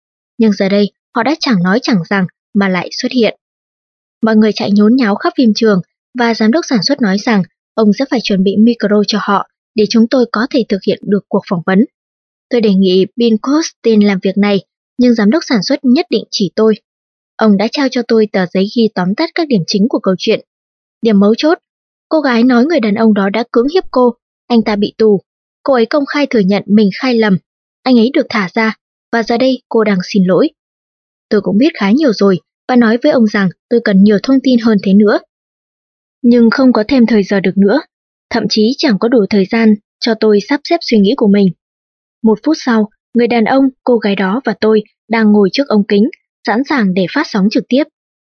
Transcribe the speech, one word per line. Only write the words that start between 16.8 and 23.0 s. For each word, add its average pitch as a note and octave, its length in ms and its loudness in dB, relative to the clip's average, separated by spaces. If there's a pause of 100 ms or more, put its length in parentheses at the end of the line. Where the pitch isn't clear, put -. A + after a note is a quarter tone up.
Ông G#3+ 220 2
đã G#3 140 -2
trao C#4 200 -2
cho B3 160 -4
tôi A3 240 2
tờ F#3 220 -2
giấy G3 220 -2
ghi A3+ 200 2
tóm F#3 200 -2
tắt E4+ 200 -4
các E4 120 -4
điểm A3+ 200 0
chính G3+ 220 0
của B3+ 100 -4
câu F#3+ 180 -2
chuyện. G#3+ 220 -2 (600)
Điểm G#3+ 180 2
mấu G3+ 160 4
chốt, D#4 220 0 (520)
cô D#4 100 0
gái A#3+ 240 0
nói B3 220 2
người E4 140 0
đàn G#3+ 160 -2
ông A3+ 180 2